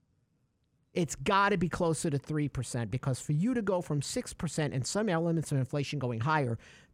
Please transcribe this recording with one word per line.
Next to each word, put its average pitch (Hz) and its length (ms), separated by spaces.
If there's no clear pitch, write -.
It's 175 220
gotta 202 420
be 170 120
closer 165 420
to 139 80
three 147 300
percent, 117 420
because 127 300
for - 120
you 180 220
to 240 80
go 190 200
from 147 200
six - 300
percent 151 400
and 131 140
some 214 220
elements 165 440
of 139 60
inflation 143 400
going 123 220
higher, 135 380